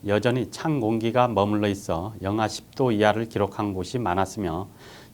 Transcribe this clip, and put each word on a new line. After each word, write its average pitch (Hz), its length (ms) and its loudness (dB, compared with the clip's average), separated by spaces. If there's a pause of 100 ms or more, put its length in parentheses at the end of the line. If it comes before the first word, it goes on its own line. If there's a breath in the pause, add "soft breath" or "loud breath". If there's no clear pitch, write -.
여전히 110 440 2
찬 156 280 -2
공기가 113 480 2
머물러 104 400 2
있어 98 540 -2
영하 104 260 0
십 - 280 -10
도 131 160 2
이하를 107 380 2
기록한 101 440 -2
곳이 92 260 -4
많았으며 92 680 -2 (460 loud breath)